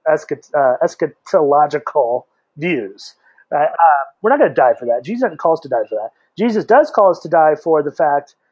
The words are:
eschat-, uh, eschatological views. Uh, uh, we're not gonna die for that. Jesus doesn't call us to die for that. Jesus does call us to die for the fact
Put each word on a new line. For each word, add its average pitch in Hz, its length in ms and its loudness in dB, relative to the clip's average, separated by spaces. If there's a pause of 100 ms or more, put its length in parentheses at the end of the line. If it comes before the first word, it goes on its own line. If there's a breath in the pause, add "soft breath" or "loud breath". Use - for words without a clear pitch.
eschat-, - 460 -4
uh, 131 280 2
eschatological 147 1400 -2 (320)
views. 139 580 -8 (380 soft breath)
Uh, 147 60 -2
uh, 151 100 0 (520)
we're 220 100 -2
not 285 80 2
gonna 185 160 2
die 127 200 2
for 123 120 -8
that. 120 180 -2
Jesus 240 180 -6
doesn't 170 160 -4
call 165 160 0
us 156 60 -4
to 139 80 -20
die 117 200 -4
for 110 80 -8
that. 107 140 -8 (260)
Jesus 214 280 -2
does 285 260 2
call 202 200 2
us 170 100 -4
to 165 80 -16
die 156 260 2
for 151 280 0
the 143 100 -8
fact 143 420 -2 (180)